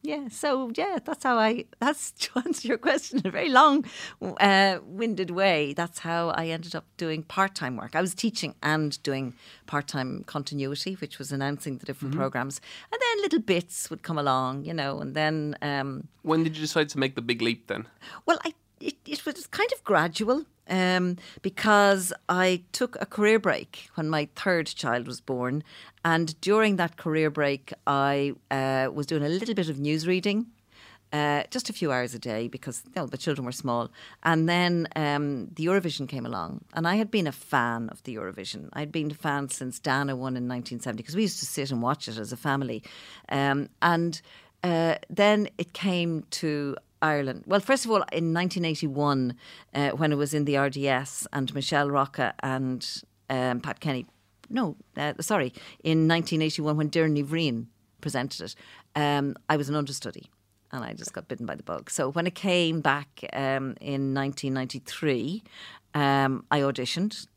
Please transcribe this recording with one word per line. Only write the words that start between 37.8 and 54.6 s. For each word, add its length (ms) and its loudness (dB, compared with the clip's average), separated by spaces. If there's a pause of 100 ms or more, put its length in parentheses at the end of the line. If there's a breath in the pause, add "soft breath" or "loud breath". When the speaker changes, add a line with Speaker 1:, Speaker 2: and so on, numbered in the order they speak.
Speaker 1:
of 140 -16
the 100 -10
Eurovision. 580 -8
I'd 200 -8
been 180 -2
a 40 -8
fan 340 -2
since 320 -8
Dana 340 0
won 220 -4
in 100 -4
nineteen 340 -6
seventy, 220 -6
'cause 140 -8
we 60 2
used 180 0
to 60 -6
sit 260 -4
and 100 -2
watch 260 -2
it 80 -8
as 160 -8
a 40 -8
family. 460 -2 (460 loud breath)
Um, 400 0 (140)
and, 400 2 (400 loud breath)
uh, 320 2 (160)
then 380 4 (100)
it 140 -4
came 580 0
to 460 -2 (260)
Ireland. 440 0
Well, 140 4
first 240 2
of 60 -2
all, 220 4
in 200 2
nineteen 320 0
eighty-one, 680 2 (400 loud breath)
uh, 160 2
when 220 2
it 40 2
was 180 0
in 100 2
the 120 2
R 140 4
D 180 -2
S 440 0
and 220 -2
Michelle 360 2
Rocca 520 0
and, 440 -2 (420)
um, 320 0
Pat 200 -8
Kenny, 260 -4 (420)
no, 280 -2 (200)